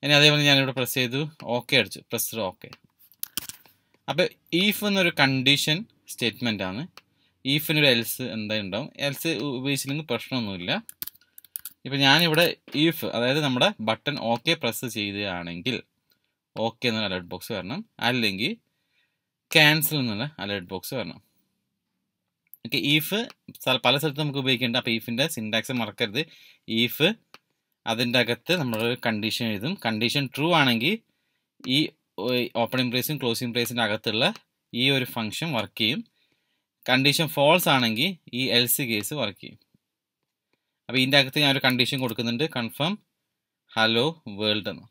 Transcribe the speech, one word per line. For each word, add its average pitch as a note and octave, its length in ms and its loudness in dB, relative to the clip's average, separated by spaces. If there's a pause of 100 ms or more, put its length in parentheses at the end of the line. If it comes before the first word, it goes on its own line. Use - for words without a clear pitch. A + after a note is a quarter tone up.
ഇനി C#3+ 160 4
അതേപോലെ D3 300 8
ഞാനിവിടെ C3+ 300 4
പ്രസ് B2 200 -2
ചെയ്തു, B2+ 220 -2 (360)
ഓക്കെ B2 240 2
അടിച്ചു, F#2+ 200 -4 (100)
പ്രസ്ഡ് A2+ 400 -4
ഓക്കെ. - 200 -18 (1400)
അപ്പോൾ D3+ 160 2 (380)
if G#3 140 2 (120)
എന്നൊരു F#3 220 2 (100)
കണ്ടീഷൻ C3+ 540 4 (360)
സ്റ്റേറ്റ്മെന്റ് A2 560 -2
ആണ്. G#2 160 -6 (720)
if-ന് D3+ 280 0
ഒരു C#3+ 120 6
else A#2 220 -2 (200)
എന്തായാലും G#2+ 320 -4
ഉണ്ടാവും. G#2 200 -4 (200)
else C#3 200 -6 (300)
ഉപയോഗിച്ചില്ലെങ്കിൽ C#3 540 -4
പ്രശ്നമൊന്നുമില്ല. G#2 600 -4 (1120)
ഇപ്പം C#3 200 -4
ഞാനിവിടെ D#3+ 400 6 (400)
if, E3 120 0 (180)
അതായത് B2+ 320 0
നമ്മുടെ C3 220 2 (200)
ബട്ടൺ C#3+ 260 -2 (180)
ഓക്കെ D#3+ 280 0
പ്രസ് A#2+ 240 -4 (140)
ചെയ്യുകയാണെങ്കിൽ G2 760 -4 (920)
ഓക്കെ - 220 -6
എന്നുള്ള A2 200 -2
അലേർട്ട് F2+ 240 -6
ബോക്സ് - 240 -10
വരണം, A2 240 -8 (260)
അല്ലെങ്കിൽ A#2 440 -2 (1040)
ക്യാൻസൽ D#3 480 6
എന്നുള്ള A2+ 220 -2 (180)
അലേർട്ട് G2 300 -6
ബോക്സ് F#2 260 -8
വരണം. F2+ 200 -10 (1500)
ഓക്കെ, C3 120 -2 (180)
if D#3 120 2 (480)
സ്ഥല-, B2+ 300 0
പല B2 140 6
സ്ഥലത്തും D3 220 -2
നമുക്ക് C#3+ 200 -2
ഉപയോഗിക്കേണ്ട. B2+ 380 0
അപ്പോൾ A#2+ 180 -2
if-ൻ്റെ A#2 260 -2 (100)
സിൻടാക്സ് A2 460 -4
മറക്കരുത്. A2 420 -4 (640)
if A#2 120 -4 (960)
അതിൻ്റെ A#2+ 300 0
അകത്ത് A#2 380 -2
നമ്മളൊരു A#2 360 -2 (100)
കണ്ടീഷൻ A2 460 -2
എഴുതും. A2 220 -4 (120)
കണ്ടീഷൻ A2+ 360 0 (140)
ട്രൂ C#3+ 100 -2 (140)
ആണെങ്കിൽ C3 340 2 (800)
ഈ - 20 4 (840)
ഓപ്പണിംഗ് B2+ 300 -2
ബ്രേസും B2+ 300 -2
ക്ലോസിംഗ് A#2+ 320 -2
ബ്രേസിൻ്റെ A#2+ 320 -2
അകത്തുള്ള G#2+ 380 -2 (580)
ഈ - 20 2 (120)
ഒരു B2+ 100 0 (100)
ഫംഗ്ഷൻ A2+ 320 -4 (100)
വർക്ക് G#2 240 -6
ചെയ്യും. B2 180 0 (880)
കണ്ടീഷൻ C#3 360 4 (100)
ഫാൾസ് D#3+ 380 4
ആണെങ്കിൽ B2 360 2 (300)
ഈ - 20 -2 (160)
else B2 220 2 (100)
കേസ് G#2 300 -2
വർക്ക് G2+ 220 -6
ചെയ്യും. - 180 -18 (1300)
അപ്പോൾ A#2+ 160 0
ഇതിൻ്റെ C#3 180 4
അകത്ത് C#3 240 2
ഞാനൊരു C#3 240 2
കണ്ടീഷൻ B2+ 360 0
കൊടുക്കുന്നുണ്ട്, A#2+ 400 -2 (120)
കൺഫേം C3+ 380 -4 (840)
ഹലോ A2+ 300 4 (340)
വേൾഡ് G#2 320 -2
എന്ന്. G2 180 -14